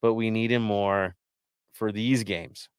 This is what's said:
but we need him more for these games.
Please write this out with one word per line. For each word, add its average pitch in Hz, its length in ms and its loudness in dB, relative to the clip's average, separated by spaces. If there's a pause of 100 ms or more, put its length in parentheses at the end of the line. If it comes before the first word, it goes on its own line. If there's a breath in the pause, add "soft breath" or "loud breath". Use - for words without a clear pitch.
but 117 140 4
we 113 140 0
need 113 220 0
him 120 100 2
more 98 540 0 (580)
for 107 200 -4
these 117 300 0
games. 90 440 -8 (120)